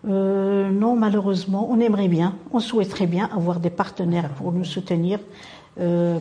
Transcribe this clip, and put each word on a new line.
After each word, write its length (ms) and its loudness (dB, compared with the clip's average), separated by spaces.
Euh, 640 0
non, 260 2
malheureusement, 760 0
on 100 4
aimerait 280 2
bien, 260 2
on 80 2
souhaiterait 460 0
bien 280 0
avoir 240 0
des 120 0
partenaires 580 -2
pour 240 -6
nous 120 0
soutenir, 540 -2
euh, 400 2